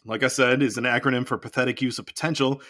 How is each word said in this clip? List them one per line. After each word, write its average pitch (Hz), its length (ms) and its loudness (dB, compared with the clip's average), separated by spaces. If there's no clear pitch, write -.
like 110 180 -2
I 131 40 4
said, 127 340 4
is 113 160 0
an 117 80 -2
acronym 123 420 2
for 117 100 -2
Pathetic 123 440 -4
Use 123 180 -2
of 104 60 -14
Potential, 139 640 -2